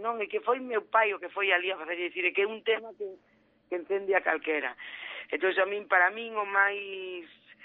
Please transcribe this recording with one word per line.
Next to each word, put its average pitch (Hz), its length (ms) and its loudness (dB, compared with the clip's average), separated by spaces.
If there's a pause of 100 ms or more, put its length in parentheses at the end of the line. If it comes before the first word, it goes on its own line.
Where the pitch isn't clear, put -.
non? 233 160 -2
É 202 80 -4
que 175 160 -4
foi 247 160 2
meu 247 240 -2
pai 220 320 4
o 170 60 -10
que 175 100 -10
foi 190 240 4
ali 180 160 0
a 190 80 -4
facer, 156 160 -4
é 175 160 -4
dicir, 180 160 -2
é 175 80 0
que 190 80 4
é 208 60 2
un 220 100 -8
tema 220 400 -2
que, 208 80 -6 (640)
que 180 80 0
encende 196 320 -2
a 185 140 4
calquera. 151 500 -2 (560)
Entón, 170 240 0
a 190 80 4
min, 202 240 -2
para 185 240 6
min, 226 240 -10
o 208 80 -2
máis 196 800 -2 (420)